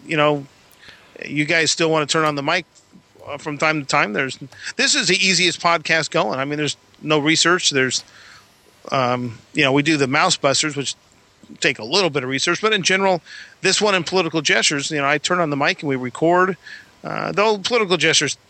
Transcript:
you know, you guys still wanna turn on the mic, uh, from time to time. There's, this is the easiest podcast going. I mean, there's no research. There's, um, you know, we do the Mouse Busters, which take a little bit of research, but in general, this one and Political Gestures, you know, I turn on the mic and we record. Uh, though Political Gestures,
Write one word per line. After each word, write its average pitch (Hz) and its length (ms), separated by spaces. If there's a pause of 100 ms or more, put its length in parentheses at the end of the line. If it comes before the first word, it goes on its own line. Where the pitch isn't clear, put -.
you 160 120
know, 147 280 (800)
you 147 200
guys 160 260
still 165 180
wanna 156 180
turn 160 180
on 151 100
the 139 80
mic, 165 220 (600)
uh, 143 120
from 147 200
time 156 220
to 139 80
time. 160 240
There's, 139 260 (380)
this 262 180
is 254 140
the 185 80
easiest 185 460
podcast 165 500
going. 170 260
I 135 60
mean, 147 140
there's 147 180 (260)
no 151 180
research. 160 500
There's, 131 340 (880)
um, 123 460 (160)
you 147 100
know, 135 80
we 143 120
do 156 120
the 139 120
Mouse 156 280
Busters, 143 400
which 139 200 (640)
take 143 200
a 107 40
little 170 260
bit 139 140
of 127 60
research, 135 320
but 220 120
in 202 80
general, 190 400 (380)
this 185 220
one 202 120
and 180 140
Political 165 340
Gestures, 160 480
you 156 80
know, 139 100
I 147 100
turn 180 220
on 165 100
the 143 80
mic 165 240
and 151 80
we 135 80
record. 170 580 (480)
Uh, - 300
though 208 240
Political 190 400
Gestures, 147 400 (120)